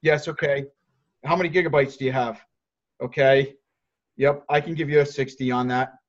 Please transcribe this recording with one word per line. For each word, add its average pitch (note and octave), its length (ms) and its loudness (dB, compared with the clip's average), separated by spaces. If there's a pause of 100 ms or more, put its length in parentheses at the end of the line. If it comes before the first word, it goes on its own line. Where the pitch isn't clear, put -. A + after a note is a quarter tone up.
Yes, D3+ 260 2
okay. C#3+ 380 -4 (580)
How D3+ 120 0
many F3+ 140 0
gigabytes D3+ 480 0
do C3+ 60 -10
you C3 80 -2
have? A#2+ 280 -4 (640)
Okay. C3+ 520 2 (640)
Yep, C#3+ 320 0
I D3 120 2
can E3 140 -8
give D3+ 160 -4
you D3 100 4
a C#3+ 60 4
sixty C3 440 -6
on B2 180 -2
that. B2+ 260 -2 (140)